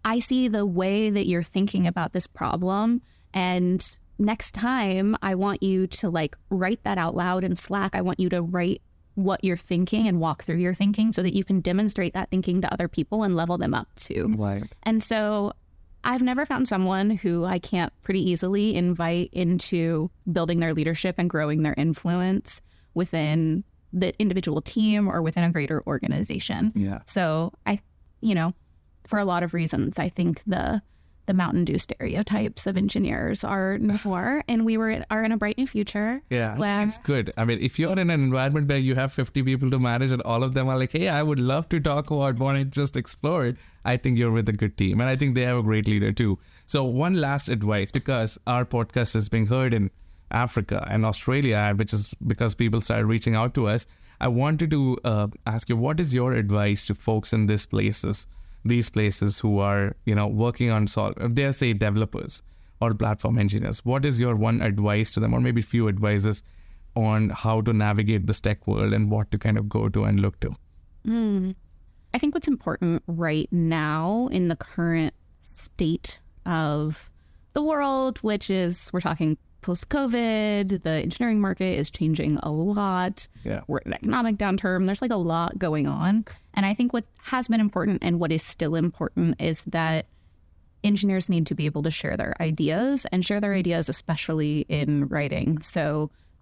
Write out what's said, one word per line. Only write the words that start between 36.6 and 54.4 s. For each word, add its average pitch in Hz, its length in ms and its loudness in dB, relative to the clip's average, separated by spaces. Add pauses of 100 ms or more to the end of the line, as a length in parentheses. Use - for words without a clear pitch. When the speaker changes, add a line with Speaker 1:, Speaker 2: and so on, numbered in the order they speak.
Speaker 2:
it's 208 160 0 (140)
good. 123 260 0
I 113 80 0
mean, 117 160 0
if - 180 -2
you're 170 120 0
in 190 80 0
an 175 100 2
environment 139 580 2
where 139 220 2
you 131 60 2
have 135 180 0
fifty 135 300 -2
people 131 280 2
to 131 80 2
manage 127 320 2
and 123 120 -2
all 117 200 0
of 127 100 0
them 131 160 2
are 131 140 0
like, 123 80 -2
"Hey, 175 160 -4
I 151 160 0
would 151 160 0 (140)
love 160 160 -2
to 170 100 0
talk 147 300 0
about 139 300 0
what 135 160 0
I 139 80 0
just 139 400 -2
explored," 147 540 -2 (280)
I 123 120 0
think 123 200 0
you're 117 220 2
with 110 100 0
a 107 140 0
good 101 200 0
team. 98 220 4
And 131 40 0
I 131 60 0
think 131 200 2
they 123 160 2
have 123 100 0
a - 80 0
great 107 180 2
leader 104 240 2 (120)
too. 98 160 2 (260)
So 139 180 0
one 151 380 2
last 139 260 0 (100)
advice, 104 420 0
because 117 380 -2 (180)
our 123 100 0
podcast 117 500 0
is 104 140 0
being 113 160 2
heard 127 280 2
in 101 180 2 (400)
Africa 117 580 0
and 110 160 2
Australia, 110 720 2
which 101 180 0
is 104 160 -2 (240)
because 110 220 0
people 113 260 2
started 110 240 0
reaching 113 300 2
out 117 260 0
to 110 60 2
us. 110 200 0 (340)
I 127 60 2
wanted 147 440 2